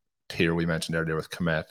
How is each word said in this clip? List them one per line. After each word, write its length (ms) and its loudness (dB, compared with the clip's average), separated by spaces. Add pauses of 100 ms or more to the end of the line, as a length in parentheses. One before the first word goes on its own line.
(280)
tier 280 2
we 100 0
mentioned 320 -2
earlier 180 0
with 140 -4
Kmet 400 0